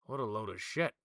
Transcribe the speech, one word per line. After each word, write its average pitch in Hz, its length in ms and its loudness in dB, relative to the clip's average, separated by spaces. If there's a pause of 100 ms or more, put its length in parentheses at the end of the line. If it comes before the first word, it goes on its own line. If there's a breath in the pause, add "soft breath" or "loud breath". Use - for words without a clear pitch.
What 135 140 -4
a 131 60 2
load 107 240 0
of 92 120 -6
shit. 156 320 2 (120)